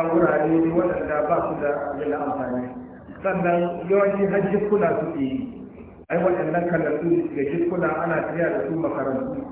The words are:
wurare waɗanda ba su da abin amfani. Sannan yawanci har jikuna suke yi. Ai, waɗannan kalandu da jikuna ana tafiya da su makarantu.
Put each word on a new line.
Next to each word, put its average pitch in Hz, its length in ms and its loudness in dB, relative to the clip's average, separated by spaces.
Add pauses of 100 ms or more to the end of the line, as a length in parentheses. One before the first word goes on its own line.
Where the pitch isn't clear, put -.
wurare 160 480 4
waɗanda 165 720 2
ba 165 180 2
su 165 160 -2
da 147 140 0 (160)
abin 143 260 -4
amfani. 127 560 -4 (500)
Sannan 175 680 0
yawanci 196 400 4
har 196 240 2
jikuna 202 460 2
suke 156 220 -4
yi. - 460 -4 (420)
Ai, 170 120 0
waɗannan 175 500 2
kalandu 165 640 2
da 143 80 -2
jikuna 170 460 0 (140)
ana 170 200 0
tafiya 160 260 0
da - 180 0
su 165 80 -4
makarantu. 139 680 -2 (120)